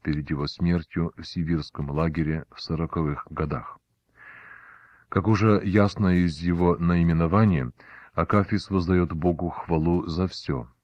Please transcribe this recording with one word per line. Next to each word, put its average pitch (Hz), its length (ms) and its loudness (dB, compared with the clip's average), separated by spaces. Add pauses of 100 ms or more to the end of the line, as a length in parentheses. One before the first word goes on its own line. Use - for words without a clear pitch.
перед 73 280 -4
его 71 160 -2
смертью 85 680 -2
в 82 80 -16
сибирском 78 640 -4
лагере 78 540 -2 (100)
в - 60 -20
сороковых 78 720 -4
годах. 76 480 -6 (1300)
Как 98 200 0
уже 107 360 4
ясно 101 440 2
из 87 300 2
его 87 380 2
наименования, 85 960 2 (420)
акафист 98 560 0
воздаёт 90 420 2
Богу 85 380 -2
хвалу 85 560 0
за 87 200 -2
всё 65 420 -6 (160)